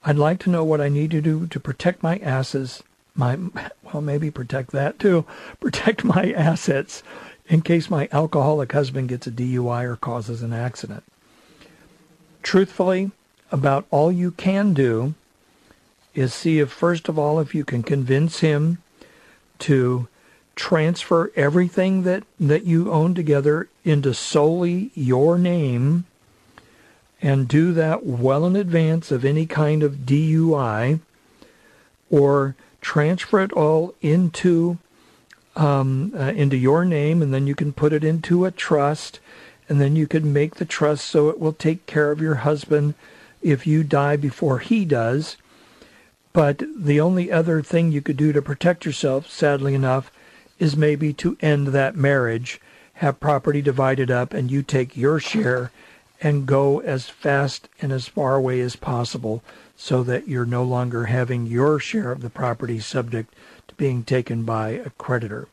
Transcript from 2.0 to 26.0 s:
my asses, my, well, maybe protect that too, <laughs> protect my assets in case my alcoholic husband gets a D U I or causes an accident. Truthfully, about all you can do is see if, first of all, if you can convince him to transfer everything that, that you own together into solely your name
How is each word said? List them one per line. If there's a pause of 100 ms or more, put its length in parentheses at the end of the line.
my
asses, (320)
my, (440)
well,
maybe
protect
that
too, (160)
<laughs>
protect
my
assets (460)
in
case
my
alcoholic
husband
gets
a
D
U
I
or
causes
an
accident. (1400)
Truthfully, (420)
about
all
you
can
do (960)
is
see
if,
first
of
all,
if
you
can
convince
him (840)
to (480)
transfer
everything
that, (160)
that
you
own
together (160)
into
solely
your
name (1160)